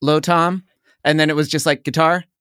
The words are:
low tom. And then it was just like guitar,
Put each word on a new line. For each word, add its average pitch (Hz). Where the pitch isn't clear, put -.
low 151
tom. 175
And 156
then 156
it 147
was 147
just 151
like 147
guitar, 160